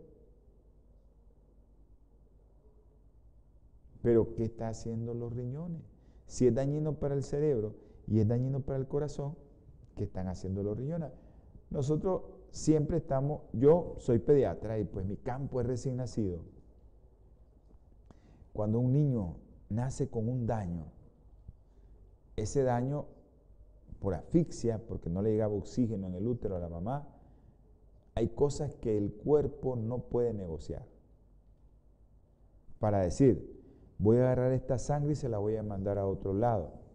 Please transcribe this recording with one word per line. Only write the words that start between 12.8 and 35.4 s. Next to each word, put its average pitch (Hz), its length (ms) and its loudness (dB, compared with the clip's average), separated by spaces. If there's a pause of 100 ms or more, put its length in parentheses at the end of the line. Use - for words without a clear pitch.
estamos, 139 460 -2 (100)
yo 147 460 6
soy 117 200 4
pediatra 110 600 4
y 104 40 0
pues 95 220 -4
mi 98 100 -4
campo 127 460 -4
es 120 60 0
recién 127 280 -2
nacido. 107 460 -4 (2000)
Cuando 107 280 2
un 127 120 4
niño 123 460 2 (320)
nace 123 400 -2
con 110 180 -2
un 123 200 0
daño, 87 400 -4 (1500)
ese 120 280 0
daño 127 420 0 (920)
por 95 160 -2
asfixia, 113 720 0
porque 87 240 -8
no 90 120 -2
le 110 100 2
llegaba 107 220 0
oxígeno 104 540 -2
en 90 80 -8
el 101 120 -4
útero 104 300 -4
a - 20 -6
la 87 80 -6
mamá, 107 400 -6 (1080)
hay 117 120 2
cosas 143 480 0
que 107 220 0
el 101 160 0
cuerpo 139 640 2
no 117 220 -4
puede 120 340 0
negociar. 82 520 -8 (1900)
Para 104 200 4
decir, 92 640 4 (340)
voy 107 200 6
a 123 60 6
agarrar 127 280 2
esta 131 260 0
sangre 147 360 0
y - 20 0
se - 140 -4
la 107 80 -2
voy 107 180 0